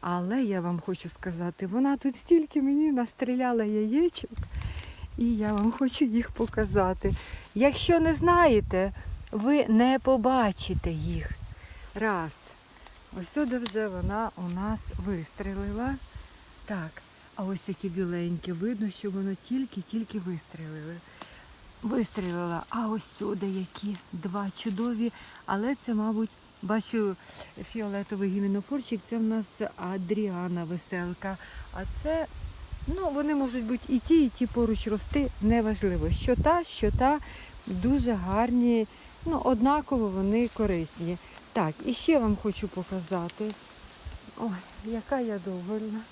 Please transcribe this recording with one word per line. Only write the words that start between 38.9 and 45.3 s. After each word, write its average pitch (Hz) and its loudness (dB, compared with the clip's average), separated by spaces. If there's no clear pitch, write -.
ну, 320 0
однаково 254 4
вони 202 2
корисні. 175 -2
Так, 160 2
і 254 0
ще 320 4
вам 214 4
хочу 208 -2
показати. 185 -4
Ой, 226 -2
яка 226 -2
я 220 -2